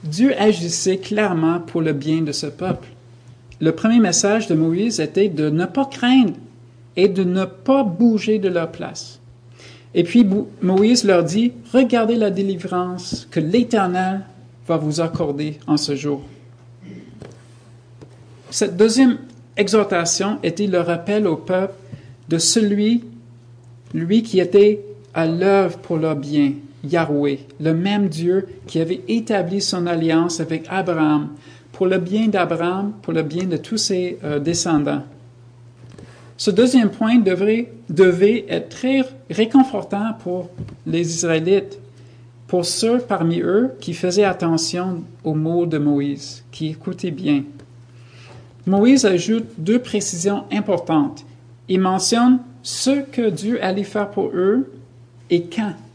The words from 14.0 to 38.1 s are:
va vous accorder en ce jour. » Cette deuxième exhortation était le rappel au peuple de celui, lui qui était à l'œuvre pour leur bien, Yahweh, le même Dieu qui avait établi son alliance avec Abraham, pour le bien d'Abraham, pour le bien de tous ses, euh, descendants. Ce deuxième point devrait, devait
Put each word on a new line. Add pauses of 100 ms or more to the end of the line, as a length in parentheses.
va
vous
accorder
en
ce
jour. » (2250)
Cette
deuxième (400)
exhortation
était
le
rappel
au
peuple (540)
de
celui, (880)
lui
qui
était (280)
à
l'œuvre
pour
leur
bien, (300)
Yahweh, (200)
le
même
Dieu (180)
qui
avait
établi
son
alliance
avec
Abraham, (440)
pour
le
bien
d'Abraham,
pour
le
bien
de
tous
ses,
euh,
descendants. (1300)
Ce
deuxième
point
devrait, (200)
devait